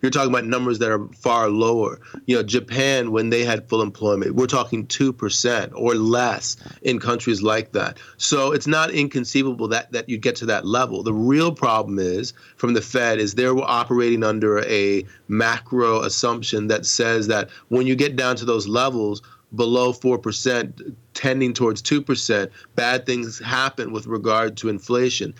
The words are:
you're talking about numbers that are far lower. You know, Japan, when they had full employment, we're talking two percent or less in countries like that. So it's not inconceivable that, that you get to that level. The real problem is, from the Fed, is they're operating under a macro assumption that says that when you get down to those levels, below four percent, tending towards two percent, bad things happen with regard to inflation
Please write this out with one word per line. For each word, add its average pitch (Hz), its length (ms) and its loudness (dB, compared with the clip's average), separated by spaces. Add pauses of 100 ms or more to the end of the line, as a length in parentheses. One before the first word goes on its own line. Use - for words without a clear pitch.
you're 131 120 2
talking 139 180 2
about 123 140 0
numbers 123 340 -2
that 117 100 0
are 107 200 0
far 117 400 0
lower. 113 520 0 (260)
You 123 100 2
know, 113 80 0
Japan, 120 640 0
when 113 200 0
they 117 140 2
had 113 240 -2
full 113 140 2
employment, 104 540 -2
we're 123 100 2
talking 120 400 -2
two 135 260 0
percent 117 640 -2
or 117 220 0
less 113 600 0 (260)
in 123 180 0
countries 110 420 0
like 107 300 0
that. - 260 -4 (200)
So 139 340 0
it's 147 160 -2
not 156 240 2
inconceivable 135 720 0
that, 113 240 -2
that 117 180 -6
you 120 80 -2
get 120 200 0
to 117 100 -8
that 107 180 0
level. 107 380 0
The 110 100 0
real 135 380 4
problem 110 480 -2
is, 92 360 -2 (220)
from 120 180 0
the 107 80 2
Fed, 117 360 0
is 101 160 -2
they're 127 240 2
operating 120 640 2
under 107 380 2
a 101 440 2 (220)
macro 117 760 0
assumption 113 640 -2
that 107 180 -2
says 113 400 0
that 107 240 0 (180)
when 127 200 2
you 131 80 2
get 143 180 2
down 127 220 0
to 107 80 -10
those 113 240 0
levels, 113 540 0 (340)
below 123 360 2
four 127 260 2
percent, 117 640 -2 (320)
tending 131 420 0
towards 113 260 0
two 147 220 0
percent, 110 480 -2 (240)
bad 123 320 0
things 120 320 -4
happen 127 540 -4
with 110 160 -6
regard 110 480 0
to 113 120 -4
inflation 120 720 -2